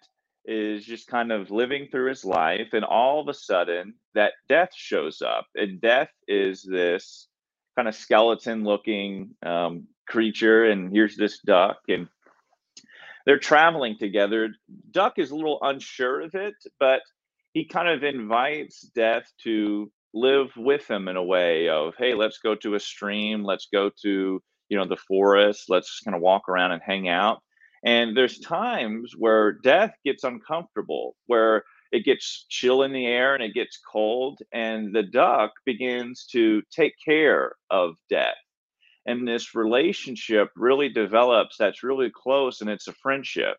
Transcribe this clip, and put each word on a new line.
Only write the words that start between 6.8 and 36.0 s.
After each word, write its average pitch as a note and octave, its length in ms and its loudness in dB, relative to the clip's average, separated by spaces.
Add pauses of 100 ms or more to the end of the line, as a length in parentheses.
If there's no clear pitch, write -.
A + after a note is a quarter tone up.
kind A#2 120 0
of G#2+ 60 -6
skeleton-looking, G#2+ 1400 0 (120)
um, E2+ 400 -4 (220)
creature, A2+ 580 2
and G2 260 0
here's G#2 240 2
this G2+ 240 -2
duck, G2 380 4 (100)
and F2 200 -2 (1200)
they're C#3 120 6
traveling D3+ 600 2
together. G#2+ 520 0 (400)
Duck - 280 -2
is C#3 120 -4
a D3 60 -10
little D#3 260 -4
unsure C3+ 600 -4
of D#3+ 120 -14
it, G3+ 200 -8 (260)
but C3 220 4 (520)
he D#3+ 120 -4
kind E3+ 220 -2
of D3 140 -2
invites C3+ 800 -4
death A#2 480 -2 (140)
to G#2 480 -2 (220)
live C3 420 2
with C#3 340 -2
him G2 180 -4
in F#2 80 -6
a F2+ 80 -2
way F2 440 2
of, D#2 300 -2
"Hey, B2 160 0
let's G#2+ 240 -2
go A2 180 -2
to G#2 180 -6
a G2+ 60 -2
stream, G#2 640 -6
let's F#2+ 280 -4
go G2+ 180 2 (120)
to, F#2+ 400 -2 (260)
you G#2 100 -2
know, F#2 80 -2
the F2 100 -4
forest, G2+ 720 4
let's F#2 220 2
just - 140 -16
kinda G2 140 -6
walk F#2 300 2
around F#2 240 0
and E2 100 -6
hang F#2+ 260 -4
out." G2 340 0 (420)
And A#2 320 2
there's B2 240 2
times D3+ 800 -6
where A2 340 4
death E3+ 420 4 (100)
gets C3+ 200 -4
uncomfortable, A2 920 -8 (100)
where A2 380 4 (280)
it G#3+ 120 0
gets - 440 -2
chill B2+ 360 2
in C3+ 80 -4
the B2+ 140 -4
air B2+ 280 2
and B2+ 100 -4
it G#2 100 -8
gets - 240 -6
cold, A#2 600 -4 (120)
and A2+ 420 -6
the A2+ 80 2
duck A#2 500 2 (140)
begins B2 640 -6